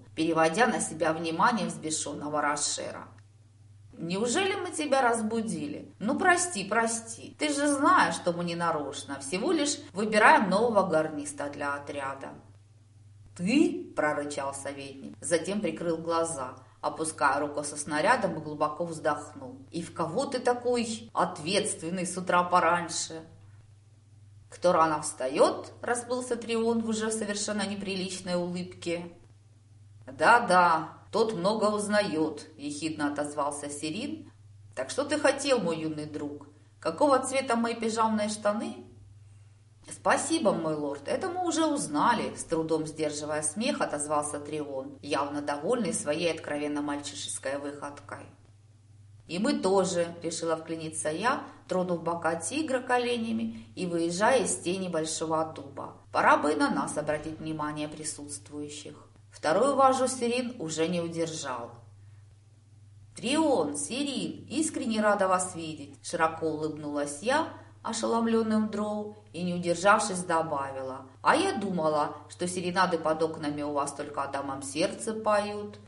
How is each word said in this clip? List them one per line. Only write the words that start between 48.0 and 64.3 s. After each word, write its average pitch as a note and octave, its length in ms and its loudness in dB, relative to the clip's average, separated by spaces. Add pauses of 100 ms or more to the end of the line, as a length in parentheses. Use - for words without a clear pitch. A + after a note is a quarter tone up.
"И E3 120 -4
мы C#4 200 2
тоже", F3 640 2
решила E3 340 -2
вклиниться D#3+ 540 -6
я, A#3 340 0 (240)
тронув F3+ 360 0
бока E3 320 0
тигра C4 440 -2
коленями A#3 840 -2 (100)
и F3+ 100 -4
выезжая F3 580 4
из F3 140 -2
тени F#3 320 -2
большого D#3+ 560 0
дуба. - 500 -10 (160)
"Пора A3 260 6
бы - 160 2
и - 20 0
на C#4 140 2
нас D#3 280 -2
обратить D3+ 420 -2
внимание D3+ 480 -6
присутствующих". D3 1080 -12 (360)
Вторую G#3+ 440 2
важу C4 320 6
Сирин A#3+ 520 -2
уже D#3+ 280 0
не F3 140 -2
удержал. D#3 680 -6 (1400)
"Трион, A#3+ 600 2
Сирин, B3 720 -4